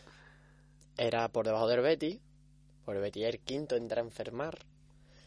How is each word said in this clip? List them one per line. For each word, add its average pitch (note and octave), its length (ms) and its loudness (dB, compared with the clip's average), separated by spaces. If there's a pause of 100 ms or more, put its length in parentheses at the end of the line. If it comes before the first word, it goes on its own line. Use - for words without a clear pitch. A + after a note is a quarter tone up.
(960)
Era A#2 320 2
por A2+ 180 0
debajo A2 220 2
del B2 120 4
Betis, D#3+ 400 2 (640)
por G#2+ 120 -6
el G2 60 -2
Betis G#2 220 -4
el A2+ 160 -2
quinto C#3+ 360 -2
en A#2 120 -2
transfermar. A#2 680 -4 (680)